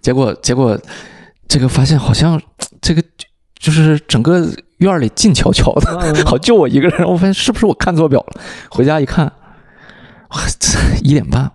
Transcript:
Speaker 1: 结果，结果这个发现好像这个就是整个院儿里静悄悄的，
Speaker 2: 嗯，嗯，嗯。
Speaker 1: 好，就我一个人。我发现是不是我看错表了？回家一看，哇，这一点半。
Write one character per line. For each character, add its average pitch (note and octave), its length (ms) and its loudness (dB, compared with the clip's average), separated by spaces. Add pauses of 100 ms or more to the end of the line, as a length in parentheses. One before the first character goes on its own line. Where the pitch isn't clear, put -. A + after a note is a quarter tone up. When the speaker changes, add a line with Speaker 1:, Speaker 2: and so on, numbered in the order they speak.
Speaker 1:
结 B2+ 140 -2
果， C3 260 0
结 B2 140 -2
果 B2 240 0 (680)
这 D3 100 0
个 B2+ 100 0
发 C3 160 2
现 D3 140 2
好 B2 160 0
像 D#3+ 260 0 (400)
这 E3+ 140 -2
个 D#3+ 80 0 (560)
就 - 120 -2
是 D#3 360 2
整 A2+ 160 0
个 E3 240 2 (320)
院 F#3+ 120 2
儿 F3 100 0
里 A2+ 140 0
静 G3+ 200 2
悄 - 180 0
悄 - 220 2
的， - 160 0
Speaker 2:
嗯， E3 100 -8
嗯， D#3 140 -2
嗯。 E3 100 2
Speaker 1:
好， E3+ 140 0
就 A#3 160 2
我 F3 120 4
一 C3 140 2
个 E3+ 80 2
人。 E3+ 180 -2
我 F3+ 80 0
发 F3 100 0
现 G3 100 2
是 - 180 -4
不 G#3+ 60 -4
是 A3+ 80 2
我 F3 80 2
看 - 200 -4
错 D#3+ 140 2
表 C3+ 120 2
了？ - 200 -18 (300)
回 B2 140 0
家 D3+ 160 2
一 C#3 40 0
看， D3 220 0
哇， - 1120 -18 (200)
这 - 200 -2 (240)
一 C3 100 2
点 B2 160 0
半。 C3 260 -2